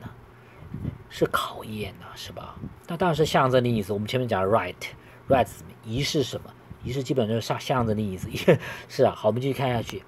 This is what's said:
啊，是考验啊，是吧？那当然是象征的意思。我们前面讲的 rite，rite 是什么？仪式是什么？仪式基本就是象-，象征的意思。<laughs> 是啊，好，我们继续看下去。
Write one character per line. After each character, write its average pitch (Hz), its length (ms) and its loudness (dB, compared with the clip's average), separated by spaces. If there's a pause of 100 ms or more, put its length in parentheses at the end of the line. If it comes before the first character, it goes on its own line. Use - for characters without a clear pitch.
啊， - 80 -14 (1000)
是 - 180 0
考 - 360 -4
验 104 380 -8
啊， - 140 -16
是 - 160 -14
吧？ - 240 -14 (320)
那 175 100 -6
当 185 120 4
然 151 60 2
是 156 80 4
象 139 280 6
征 127 100 8
的 120 80 2
意 110 140 2
思。 104 100 -4
我 101 60 0
们 107 80 -2
前 127 120 0
面 127 80 0
讲 98 140 2
的 95 80 4
rite，rite - 1000 0
是 - 120 -16
什 - 40 -16
么？ - 60 -16 (140)
仪 113 180 -4
式 139 220 0
是 - 80 -4
什 98 100 -8
么？ - 100 -18 (320)
仪 - 80 -6
式 135 100 -2
基 123 120 -4
本 113 140 2
就 110 60 0
是 113 80 0
象-， - 180 -4
象 127 280 0
征 107 80 0
的 107 60 0
意 95 160 -4
思。 98 120 -8 (280)
<laughs> - 20 -8 (300)
是 - 140 2
啊， 101 120 6
好， - 140 0
我 - 20 6
们 120 100 -2
继 139 60 -2
续 135 60 0
看 135 180 0
下 117 100 0
去。 - 260 -10